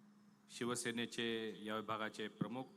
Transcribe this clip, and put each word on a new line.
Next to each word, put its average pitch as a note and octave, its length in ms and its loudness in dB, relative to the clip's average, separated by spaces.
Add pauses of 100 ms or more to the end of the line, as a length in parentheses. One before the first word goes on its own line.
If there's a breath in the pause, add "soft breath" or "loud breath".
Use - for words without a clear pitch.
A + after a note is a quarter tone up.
(520)
शिवसेनेचे A#2 1120 0
या G#2+ 120 0
विभागाचे G#2+ 520 0
प्रमुख A2+ 360 -2 (140)